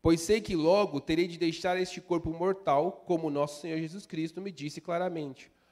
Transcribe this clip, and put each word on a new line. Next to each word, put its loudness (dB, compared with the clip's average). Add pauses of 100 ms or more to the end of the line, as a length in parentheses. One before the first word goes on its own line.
pois 4
sei 4
que -4
logo 4
terei 2
de -10
deixar 0
este -2
corpo -2
mortal, 0
como 0
nosso -2
Senhor -4
Jesus -8
Cristo -6
me -8
disse -10
claramente. -4 (200)